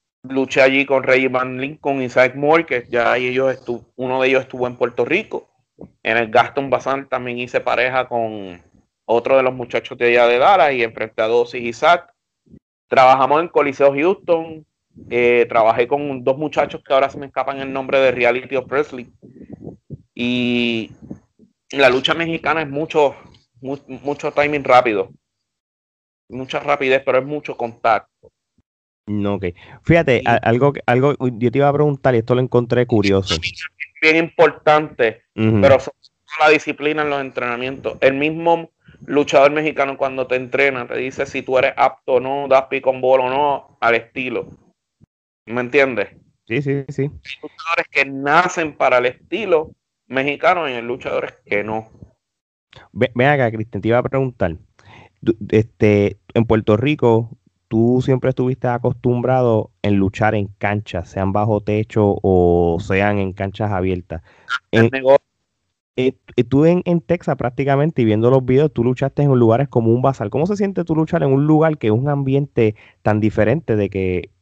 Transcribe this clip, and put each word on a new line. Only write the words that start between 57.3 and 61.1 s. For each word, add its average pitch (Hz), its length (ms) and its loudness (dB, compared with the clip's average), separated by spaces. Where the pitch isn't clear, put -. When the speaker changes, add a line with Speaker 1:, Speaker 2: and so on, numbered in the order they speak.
Speaker 2:
tú 120 360 2
siempre 131 260 0
estuviste 131 380 -4
acostumbrado 123 1040 0
en 101 140 2
luchar 104 400 0
en 101 120 -2
canchas, 101 600 -6
sean 95 240 -4